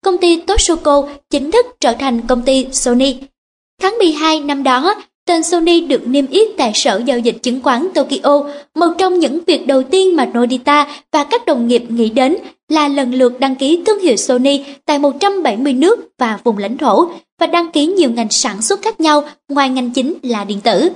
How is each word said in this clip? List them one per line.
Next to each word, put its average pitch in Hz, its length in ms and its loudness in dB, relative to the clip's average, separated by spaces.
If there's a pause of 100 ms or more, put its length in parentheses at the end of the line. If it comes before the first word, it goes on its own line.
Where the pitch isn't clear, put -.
công 370 120 2
ty 339 240 2
Toshoco 330 640 2 (260)
chính 285 220 -4
thức 480 140 4 (140)
trở 247 140 2
thành 233 340 -2
công 247 140 0
ty 262 300 0
Sony. 254 440 0 (680)
Tháng 392 160 0
mười 370 140 4
hai 311 280 0
năm 285 240 -4
đó, 269 320 2 (320)
tên 330 160 0
Sony 339 380 2
được 269 260 -2
niêm 269 200 0
yết 415 200 2 (100)
tại 247 180 0
Sở 220 300 0
Giao 247 140 0
dịch 226 240 -2
Chứng 254 200 -4
khoán 277 300 0
Tokyo, 285 500 0 (320)
một 339 120 2 (100)
trong 370 220 2
những 294 280 0
việc - 200 0
đầu 262 160 2
tiên 381 320 2
mà 269 100 2
Norita 254 640 0 (240)
và 294 120 0
các 466 220 -2
đồng 240 220 0
nghiệp 240 220 2
nghĩ 226 200 0
đến 269 280 2 (320)
là 302 180 2
lần 277 260 -2
lượt 247 260 2
đăng 262 160 0
ký 311 300 0
thương 415 140 2
hiệu 311 160 2
Sony 269 480 0 (220)
tại 294 140 0
một 285 200 2
trăm 392 240 0
bảy 226 140 0
mươi 277 160 0
nước 339 440 2
và 226 260 -4
vùng 214 140 0
lãnh 208 200 -6
thổ 320 340 2 (280)
và 330 80 0
đăng 339 240 -2
ký 294 140 0
nhiều 339 260 2
ngành 226 180 -4
sản 208 320 -4
xuất 392 200 -2
khác 440 180 -4
nhau 302 240 2 (260)
ngoài 277 200 0
ngành 254 220 -2
chính 262 220 -2 (100)
là 226 200 -4
điện 202 180 -6
tử. 226 340 2